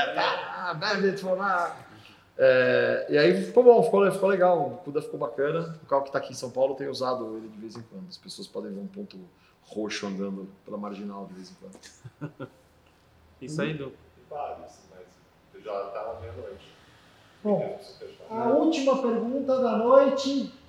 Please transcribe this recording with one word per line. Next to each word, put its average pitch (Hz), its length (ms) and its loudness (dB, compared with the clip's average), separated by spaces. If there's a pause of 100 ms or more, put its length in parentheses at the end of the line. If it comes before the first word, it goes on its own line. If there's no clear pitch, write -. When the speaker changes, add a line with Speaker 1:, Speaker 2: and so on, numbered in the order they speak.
(160)
Speaker 1:
"Ah, - 560 -2
Bandit, 190 500 -2
vamos 185 180 -2
lá." 175 360 -2 (640)
É, 123 720 4
e 147 80 4
aí 185 260 4
ficou - 200 6
bom, 233 180 10
ficou, 196 280 4
ficou 190 200 0
legal. 180 360 4
O 120 120 -6
Cuda 147 240 -6
ficou - 180 -10
bacana. 156 640 -4
O - 40 -20
carro 139 180 0
que - 80 -10
tá 147 60 -6
aqui 131 140 -6
em 123 40 -14
São 123 140 -10
Paulo, 135 220 2
eu 135 40 -8
tenho 139 140 -8
usado 120 460 -4
ele 110 120 -12
de 107 100 -18
vez 110 180 -14
em 117 60 -12
quando. 95 260 -16
As - 80 -18
pessoas 98 320 -16
podem 208 240 -10
ver 98 80 -10
um 98 60 -8
ponto 98 320 -14 (480)
roxo 104 400 -6
andando 98 420 -6 (160)
pela 104 140 -10
marginal 101 480 -10
de 90 80 -18
vez 92 160 -18
em - 100 -20
quando. - 880 -16 (400)
Speaker 2:
<laughs> - 540 -20
Isso 147 180 -8
aí, 151 140 -4
Du. 139 120 -10
Speaker 3:
Tem - 440 -20
vários, - 420 -10 (180)
mas - 720 -20
já 104 80 -8 (180)
tá 110 300 -8
meia-noite. 98 580 -14 (640)
Speaker 4:
Bom, 202 180 0
Speaker 3:
Tem - 180 -6
que - 380 -18
fechar. - 80 -20 (180)
Speaker 4:
a 247 80 2
última 269 520 4
pergunta 240 580 0
da 226 160 2
noite. 269 760 4 (160)